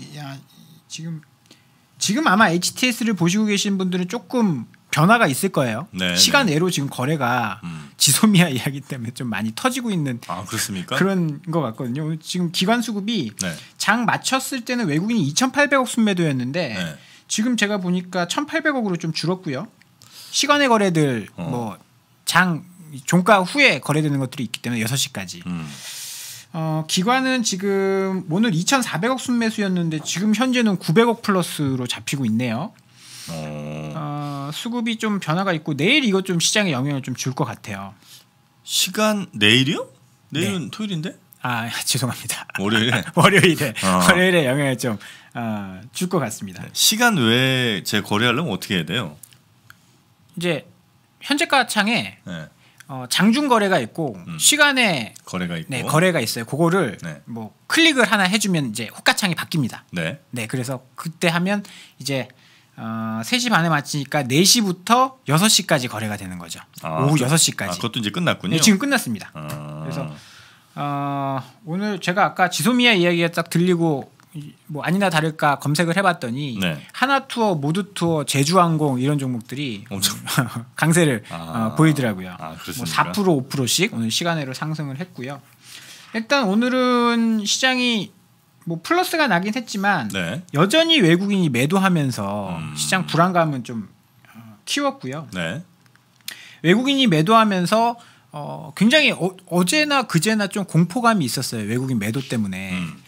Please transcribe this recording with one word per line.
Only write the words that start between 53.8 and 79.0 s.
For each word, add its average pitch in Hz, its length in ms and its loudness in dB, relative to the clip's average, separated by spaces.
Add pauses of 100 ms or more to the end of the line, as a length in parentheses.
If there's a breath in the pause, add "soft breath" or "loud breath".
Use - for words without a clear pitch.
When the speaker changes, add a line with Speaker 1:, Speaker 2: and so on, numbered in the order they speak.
Speaker 2:
음. - 120 -10
Speaker 1:
시간에, 247 720 2 (120)
Speaker 2:
거래가 87 320 -4
있고. 80 120 -8
Speaker 1:
네, - 140 -6
거래가 165 380 2
있어요. 113 240 -4
그거를 165 580 0
Speaker 2:
네. 78 220 -12
Speaker 1:
뭐 113 280 -12 (140)
클릭을 285 420 4
하나 202 140 4
해주면 185 460 0
이제 110 180 -6
호가창이 - 480 0
바뀝니다. - 460 -2 (100)
Speaker 2:
네. 85 280 -4 (120)
Speaker 1:
네, 117 160 -6
그래서 127 340 -4 (140)
그때 - 320 -4
하면 185 360 0 (360 loud breath)
이제, 131 280 -4 (500 soft breath)
어, 113 480 -6
세 247 120 0
시 240 120 -2
반에 170 200 2
마치니까 143 540 -2
네 131 220 4
시부터 240 800 2
여섯 165 220 4
시까지 151 400 2
거래가 107 280 -6
되는 92 220 -12
거죠. 85 220 -14 (200)
Speaker 2:
아, 80 220 -2
Speaker 1:
오후 147 140 4
Speaker 2:
그-, 127 60 2
Speaker 1:
여섯 135 140 2
시까지. 98 340 0
Speaker 2:
아, 87 40 -4
그것도 117 240 -6
이제 104 100 -4
끝났군요. 117 460 -2
Speaker 1:
네, 156 60 0
지금 190 180 6
끝났습니다. 220 540 -2
Speaker 2:
아. 76 500 -12
Speaker 1:
그래서, 80 320 -8 (600 loud breath)
어, 143 680 -4 (220 loud breath)
오늘 196 340 -4
제가 180 240 2
아까 180 260 2
지소미아 240 440 4
이야기가 170 380 4
딱 165 180 -4
들리고 170 640 2 (240)
이-, 147 180 -14 (140)
뭐 143 160 -8
아니나 185 260 2
다를까 156 500 2
검색을 165 380 0
해봤더니 143 640 -2
Speaker 2:
네. 85 320 -2
Speaker 1:
하나투어, 254 640 0
모두투어, 160 720 -2
제주항공 151 720 4
이런 143 180 2